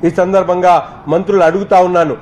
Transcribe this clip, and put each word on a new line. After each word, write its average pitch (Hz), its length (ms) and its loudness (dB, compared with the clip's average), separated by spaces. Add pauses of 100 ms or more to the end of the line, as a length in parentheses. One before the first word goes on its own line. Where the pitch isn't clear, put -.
ఈ 170 120 2
సందర్భంగా 180 560 2 (380)
మంత్రులు 190 360 0
అడుగుతా 196 300 0 (100)
ఉన్నాను. 165 340 -2